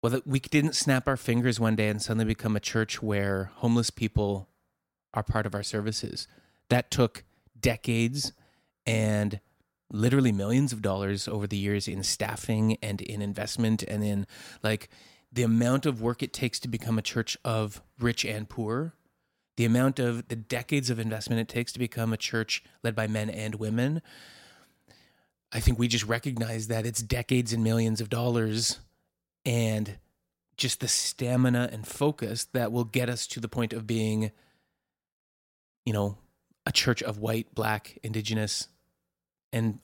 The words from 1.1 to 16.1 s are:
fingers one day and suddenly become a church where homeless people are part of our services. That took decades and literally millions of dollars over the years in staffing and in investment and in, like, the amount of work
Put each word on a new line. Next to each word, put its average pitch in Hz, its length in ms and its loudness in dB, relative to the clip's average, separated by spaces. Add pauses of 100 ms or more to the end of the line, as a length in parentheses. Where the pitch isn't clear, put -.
fingers 120 440 2
one 110 160 4
day 107 140 2
and 104 120 -2
suddenly 110 240 0
become 110 300 0
a 104 40 0
church - 440 -2
where 98 540 0
homeless 117 340 2
people 101 580 0 (640)
are 110 100 0
part 107 220 0
of 98 80 -4
our 104 100 -4
services. - 640 -4 (420)
That 120 200 2
took - 340 2 (340)
decades 117 760 0 (540)
and 107 520 2 (520)
literally 123 400 4
millions 117 420 2
of 110 80 -10
dollars 98 460 0
over 104 180 -2
the 104 100 -2
years 101 320 0
in 98 140 -6
staffing 110 800 0
and 101 200 -6
in 104 200 -8
investment 104 600 -2
and 104 200 -2
in, 101 220 0 (380)
like, 107 260 0 (420)
the 123 120 0
amount 120 420 4
of 127 160 -2
work 120 220 -2